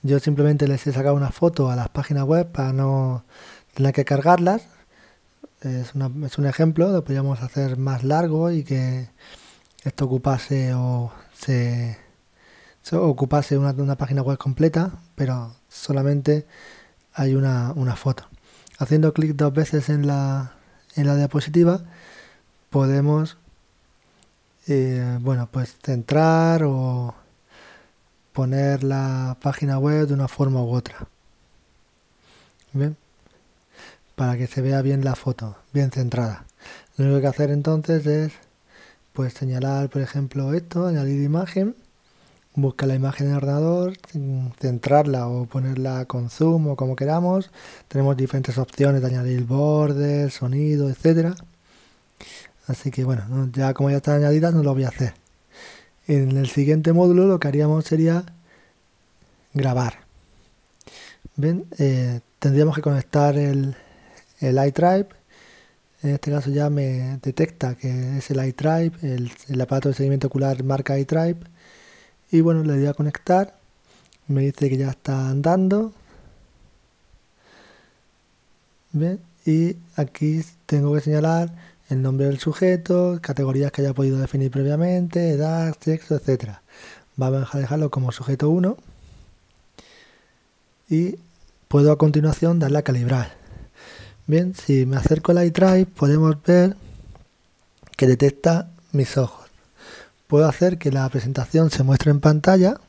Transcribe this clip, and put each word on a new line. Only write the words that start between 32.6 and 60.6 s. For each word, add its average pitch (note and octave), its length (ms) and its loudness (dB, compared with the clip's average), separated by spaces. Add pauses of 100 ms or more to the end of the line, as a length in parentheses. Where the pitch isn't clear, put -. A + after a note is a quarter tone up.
Bien, D3 240 -4 (1200)
para B2 220 -2
que B2 100 -4
se - 140 -6
vea C3+ 200 0
bien C3+ 220 0
la C3 120 -2
foto, A2+ 400 -8 (160)
bien C#3 180 0
centrada. A#2 560 -4 (520)
Lo C3+ 80 0
único C#3 160 2
que C#3 60 0
hacer C#3+ 220 0
entonces D3+ 560 -2
es, D3+ 260 0 (800)
pues, B2+ 220 -4
señalar, C3+ 560 -4
por C#3 140 -4
ejemplo, C3+ 500 -4
esto, F3 320 -4
añadir C#3+ 380 0
imagen, F#3 520 -2 (800)
buscar C3+ 340 0
la C3 60 0
imagen C3+ 300 -2
en C#3 60 0
el C#3+ 60 0
ordenador, D#3+ 560 0 (680)
centrarla C3 680 0
o B2 200 -4
ponerla C3 580 -4
con A#2+ 240 -6
zoom D#3+ 380 2
o C#3 80 -2
como C3 200 -2
queramos. F3 540 -2 (380)
Tenemos C#3 280 0
diferentes C3 440 -2
opciones C#3 420 0
de B2+ 60 -2
añadir B2+ 380 -2
bordes, C#3+ 880 0
sonido, C#3+ 560 0
etcétera. E3 440 2 (1300)
Así C3 240 -6
que B2+ 120 -4
bueno, B2 260 -2
no, C3 220 -4
ya C3+ 220 -2
como C#3 160 0
ya C#3 80 0
está D3 160 -2
añadida D3+ 380 2
no E3 100 4
lo C#3+ 140 2
voy C3+ 80 0
a B2+ 60 -2
hacer. A#2+ 260 -6 (880)
En C3+ 320 2
el C3+ 100 0
siguiente D3+ 460 2
módulo F3+ 320 6
lo F#3+ 140 4
que D3 80 0
haríamos D3+ 380 2
sería E3 380 2 (1300)
grabar. B2 460 -2 (1300)